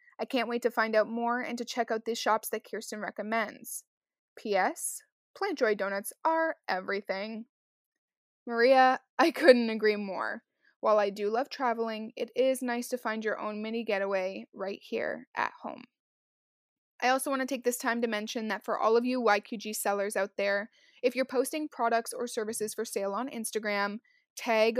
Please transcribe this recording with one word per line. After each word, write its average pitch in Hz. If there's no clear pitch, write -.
I 240
can't 233
wait 240
to 240
find 220
out 214
more 233
and 247
to 262
check 233
out 226
the 233
shops 220
that -
Kirsten 214
recommends. -
P 202
S, 226
Plant 392
Joy 214
donuts 196
are 320
everything." 196
Maria, 254
I 285
couldn't 247
agree 214
more. 208
While 214
I 202
do 208
love 226
traveling, 226
it 233
is 262
nice 240
to 254
find 220
your 214
own 214
mini 220
getaway 196
right 196
here -
at -
home. -
I 240
also 262
want 269
to 254
take 254
this 247
time 233
to 240
mention 220
that 208
for 226
all 226
of 240
you 254
Y 208
Q 233
G 214
sellers 202
out 196
there, 202
if -
you're 254
posting 269
products 233
or -
services 220
for 214
sale 202
on 240
Instagram, 208
tag 220